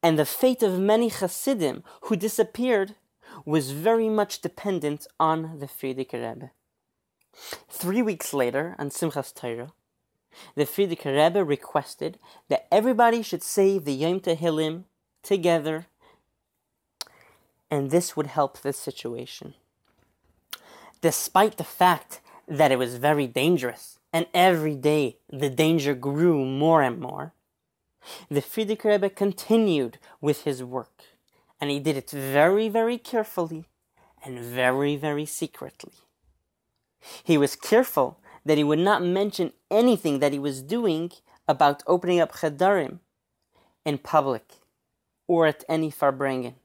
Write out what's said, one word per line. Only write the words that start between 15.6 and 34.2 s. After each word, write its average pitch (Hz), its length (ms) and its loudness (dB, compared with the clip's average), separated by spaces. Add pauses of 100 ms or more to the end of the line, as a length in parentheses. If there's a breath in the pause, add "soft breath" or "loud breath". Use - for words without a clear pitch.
and 139 220 -2
this 175 240 2
would 151 120 -4
help 143 320 -2
the 139 140 -6
situation. 127 800 -12 (1500 loud breath)
Despite 190 560 2
the 170 60 -8
fact - 560 0 (280 loud breath)
that 143 240 2
it 127 60 2
was 123 200 -2
very 143 300 2
dangerous, 127 720 -2 (140)
and 165 200 0
every 170 420 4
day 143 420 0 (120)
the 143 200 -2
danger 147 440 2
grew 143 520 2
more 147 360 4
and 123 180 0
more, - 340 -12 (960 loud breath)
the 143 120 0
Frierdiker 220 440 -4
Rebbe 202 240 4
continued 196 880 0 (200 soft breath)
with 147 240 -2
his 131 200 -4
work, 123 400 -10 (560)
and 143 100 -4
he 143 100 -2
did 143 180 -2
it - 120 -10
very, 147 580 2
very 226 300 -2
carefully 175 680 -6 (580 soft breath)